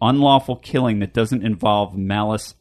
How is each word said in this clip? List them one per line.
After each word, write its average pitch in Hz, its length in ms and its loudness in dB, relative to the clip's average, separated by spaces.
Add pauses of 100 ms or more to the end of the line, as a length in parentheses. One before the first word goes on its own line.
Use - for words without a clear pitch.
unlawful 135 540 2
killing 123 440 -2
that 95 140 -6
doesn't 117 300 0
involve 104 520 0
malice 104 640 -4